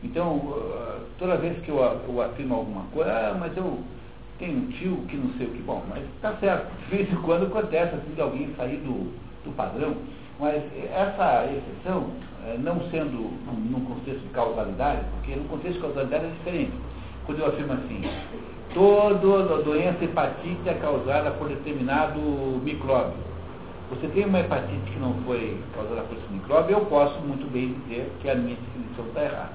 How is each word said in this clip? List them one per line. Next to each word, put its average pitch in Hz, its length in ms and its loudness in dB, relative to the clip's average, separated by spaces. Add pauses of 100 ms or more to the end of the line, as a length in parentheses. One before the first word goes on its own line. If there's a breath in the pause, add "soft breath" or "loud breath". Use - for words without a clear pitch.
Então, 143 520 0
ah, 113 440 -6 (180)
toda 180 200 2
vez 170 260 -2
que 165 60 -8
eu 143 140 4
a-, 113 140 4 (100)
eu 123 140 0
afirmo 123 340 0
alguma 104 280 -2 (100)
coisa, 160 180 2
"Ah, - 280 2
mas 170 160 -4
eu 180 240 -2 (600 loud breath)
tenho 170 180 -2
um 120 100 0
tio 180 300 -2 (100)
que 147 100 -6
não 127 200 0
sei 123 100 -2
o - 40 -4
que", - 100 -8
bom, - 280 -4
mas 113 140 -6 (180)
tá 214 180 0
certo, 185 280 4 (160)
de 190 120 -2
vez 196 160 2
em 175 60 4
quando 170 300 4
acontece 170 480 2
assim 143 180 -6
de 160 80 -2
alguém 135 340 -2
sair 131 220 -2
do, 123 340 -4 (320)
do 143 120 -8
padrão, 143 400 -2 (440 loud breath)
mas 147 220 2 (320)
essa 185 580 4
exceção, - 600 -2 (340)
eh, 117 140 -4
não 170 200 2 (120)
sendo 143 260 0 (280)
num, 127 80 -6 (180)
num 131 140 0
contexto 127 360 -6
de - 80 -10
causalidade, 117 720 0 (140)
porque 135 200 -4
no 143 100 -2
contexto 170 300 -4
de 180 60 -4
causalidade 139 440 0
é 175 40 -4
diferente. 165 440 -2 (520 loud breath)
Quando 151 140 -4
eu 156 80 2
afirmo 139 260 0
assim, 120 280 -4 (720)
"toda 196 920 8
doença 151 400 2
hepatite 170 680 0
é 160 60 2
causada 143 560 2
por 151 180 -4
determinado 147 680 0 (440)
micróbio". 131 640 2 (640)
Você 131 200 -4
tem 196 160 4
uma 190 160 6
hepatite 127 500 0
que 135 80 -4
não 127 140 0 (100)
foi 113 340 -2 (160)
causada 110 280 -4
por 113 160 -6
esse - 160 -8
micróbio, 160 420 4
eu 208 120 4
posso 143 340 6
muito 135 280 -4
bem 127 240 0
dizer 123 460 -6
que 139 100 -2
a 127 60 4
minha 120 220 0
definição 120 560 -8
tá 147 100 2
errada. - 320 -2